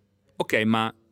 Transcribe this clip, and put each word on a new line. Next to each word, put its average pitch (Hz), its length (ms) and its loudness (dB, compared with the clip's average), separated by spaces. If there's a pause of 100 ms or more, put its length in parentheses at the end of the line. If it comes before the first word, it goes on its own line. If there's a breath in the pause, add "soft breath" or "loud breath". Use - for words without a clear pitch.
(360)
ok, - 280 -2
ma 110 300 0 (180)